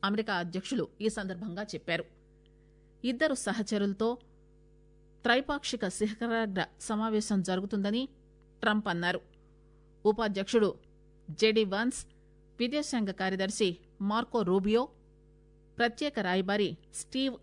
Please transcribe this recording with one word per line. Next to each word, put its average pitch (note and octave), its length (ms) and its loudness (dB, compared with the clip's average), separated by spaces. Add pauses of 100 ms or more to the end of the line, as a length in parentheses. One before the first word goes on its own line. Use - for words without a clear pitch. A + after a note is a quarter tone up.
అమెరికా G#3+ 300 -2
అధ్యక్షులు F3+ 540 -2 (140)
ఈ G#3+ 80 0
సందర్భంగా F#3+ 540 -8
చెప్పారు. E3+ 420 -4 (960)
ఇద్దరు C4+ 300 2
సహచరులతో G#3 760 0 (1160)
త్రైపాక్షిక B3+ 640 0
శిఖరాగ్ర G#3+ 800 -2 (160)
సమావేశం G#3+ 600 0
జరుగుతుందని G3+ 640 -2 (600)
ట్రంప్ G#3+ 240 2
అన్నారు. F3 340 0 (840)
ఉపాధ్యక్షుడు G#3 640 2 (600)
జేడీ A3 340 4
వాన్స్, G#3 380 0 (580)
విదేశాంగ B3 500 0
కార్యదర్శి F#3+ 600 0 (320)
మార్కో A3 400 0
రూబియో, G3 400 4 (960)
ప్రత్యేక A#3 420 0
రాయబారి F#3+ 580 0 (160)
స్టీవ్ C4 500 -4